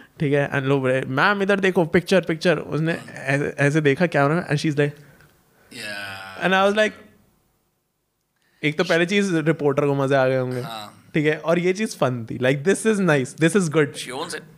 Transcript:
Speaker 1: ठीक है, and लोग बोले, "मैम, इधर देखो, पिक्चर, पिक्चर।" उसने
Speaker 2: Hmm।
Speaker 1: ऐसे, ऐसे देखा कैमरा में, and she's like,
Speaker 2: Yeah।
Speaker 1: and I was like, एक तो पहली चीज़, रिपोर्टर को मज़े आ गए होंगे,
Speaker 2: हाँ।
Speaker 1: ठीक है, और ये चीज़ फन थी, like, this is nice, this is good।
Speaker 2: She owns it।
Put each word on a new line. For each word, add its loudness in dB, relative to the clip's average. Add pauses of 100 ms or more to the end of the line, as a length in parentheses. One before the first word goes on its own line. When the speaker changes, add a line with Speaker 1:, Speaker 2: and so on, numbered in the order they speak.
(200)
Speaker 1:
ठीक 0
है, 0
and -2
लोग 0
बोले, 0
"मैम, 0
इधर 0
देखो, 2
पिक्चर, 2
पिक्चर।" 0
उसने -4
Speaker 2:
Hmm। -12
Speaker 1:
ऐसे, -4
ऐसे 2
देखा 2
कैमरा 2
में, -2
and -2
she's -2
like, 2 (800)
Speaker 2:
Yeah। -8
Speaker 1:
and 0
I 2
was -2
like, 0 (1700)
एक -2
तो 2
पहली 2
चीज़, 0
रिपोर्टर 2
को 2
मज़े 2
आ 4
गए 2
होंगे, -4
Speaker 2:
हाँ। -12 (220)
Speaker 1:
ठीक 2
है, 0
और 0
ये 0
चीज़ -4
फन -2
थी, -8
like, 2
this 2
is 2
nice, 2
this 2
is 2
good। 2
Speaker 2:
She -12
owns -10
it। -10 (160)